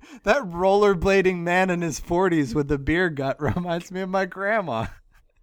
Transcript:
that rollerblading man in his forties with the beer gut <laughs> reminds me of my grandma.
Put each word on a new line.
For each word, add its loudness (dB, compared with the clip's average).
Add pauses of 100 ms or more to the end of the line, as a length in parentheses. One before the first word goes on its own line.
(240)
that 2
rollerblading 2
man 2
in -2
his -4
forties 0
with 0
the 0
beer 0
gut -4
<laughs> 0
reminds -4
me -6
of -6
my 0
grandma. -4 (560)